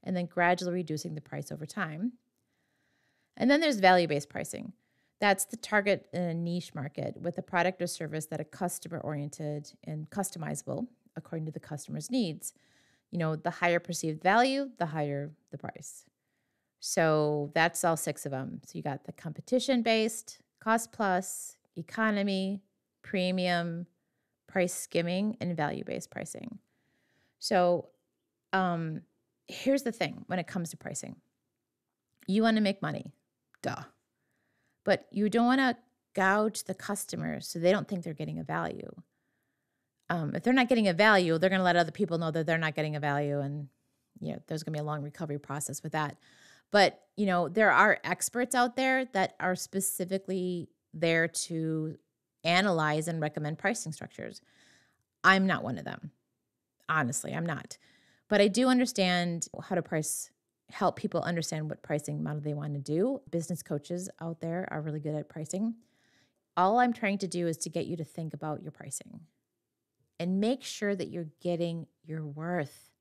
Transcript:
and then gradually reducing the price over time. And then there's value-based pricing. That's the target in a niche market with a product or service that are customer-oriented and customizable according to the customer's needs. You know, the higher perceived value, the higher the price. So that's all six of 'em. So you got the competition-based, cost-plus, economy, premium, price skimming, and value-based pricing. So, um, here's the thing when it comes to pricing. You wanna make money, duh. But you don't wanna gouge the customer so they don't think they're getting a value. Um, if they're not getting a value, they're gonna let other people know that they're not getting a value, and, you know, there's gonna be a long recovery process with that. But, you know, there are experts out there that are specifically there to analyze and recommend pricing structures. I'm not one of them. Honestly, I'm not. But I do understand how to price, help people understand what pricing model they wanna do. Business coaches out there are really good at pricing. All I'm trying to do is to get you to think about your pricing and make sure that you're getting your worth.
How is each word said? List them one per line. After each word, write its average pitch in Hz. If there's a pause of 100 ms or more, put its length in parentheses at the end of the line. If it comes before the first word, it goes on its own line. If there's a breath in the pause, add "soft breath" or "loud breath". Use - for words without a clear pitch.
and 185
then 175
gradually 180
reducing 160
the 147
price 147
over 151
time. 180 (1200)
And 247
then 294
there's 285
value-based 175
pricing. - (480)
That's 196
the -
target 202
in 180
a 170
niche 170
market -
with 170
a 175
product 180
or 175
service 156
that 151
are 156
customer-oriented 147 (120)
and 156
customizable 151 (300)
according 160
to 156
the -
customer's 151
needs. 220 (560 soft breath)
You 175
know, 160
the 165
higher 175
perceived 160
value, 262
the -
higher 147 (180)
the 151
price. - (720)
So 151
that's 165
all 165
six -
of 139
'em. 131
So -
you 156
got 143
the -
competition-based, 226 (220)
cost-plus, 214 (180)
economy, 202 (400)
premium, 175 (600)
price 175
skimming, 180
and 175
value-based -
pricing. - (800)
So, 180 (600)
um, 170 (440)
here's 277
the 233
thing -
when 180
it 170
comes 170
to 160
pricing. - (1080)
You 202
wanna 226
make 196
money, - (480)
duh. - (1000)
But -
you 208
don't 233
wanna 254 (360)
gouge 208
the 190
customer 160
so -
they 175
don't 202
think 180
they're 160
getting 156
a 160
value. 160 (1200)
Um, 165
if 165
they're 247
not 254
getting 226
a 175
value, 185
they're 180
gonna 190
let 175
other 165
people 170
know 165
that 156
they're 165
not 156
getting 151
a 147
value, 143
and, 143 (500)
you 156
know, -
there's 156
gonna 156
be 147
a 151
long 151
recovery 147
process -
with 156
that. 147 (520 soft breath)
But, - (100)
you 208
know, 175
there 202
are 185
experts 240
out 247
there 262
that 190
are 185
specifically 185 (240)
there 165
to 160 (460)
analyze 160
and 165
recommend 151
pricing 196
structures. - (840 soft breath)
I'm 190
not 180
one 120
of -
them. - (760)
Honestly, 147
I'm 165
not. - (520 soft breath)
But 208
I 208
do 233
understand 180 (160)
how 196
to 170
price, - (400)
help -
people -
understand 160
what -
pricing 147
model 151
they 147
wanna 147
do. 175 (100)
Business 170
coaches 175 (120)
out 165
there 165
are 156
really 151
good 147
at 151
pricing. 196 (800 soft breath)
All 190
I'm 247
trying 202
to 190
do 175
is 165
to 165
get 170
you 175
to 160
think 160
about 151
your 151
pricing - (920)
and 185
make 240
sure 202
that 180
you're 165 (100)
getting 170 (180)
your 156
worth. 151 (100)